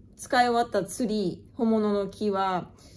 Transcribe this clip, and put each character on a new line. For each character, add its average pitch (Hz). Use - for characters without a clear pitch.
う、 -
使 -
い 247
終 233
わ 233
っ 233
た 196
ツ -
リ 202
ー、 -
本 226
物 214
の 196
木 214
は、 190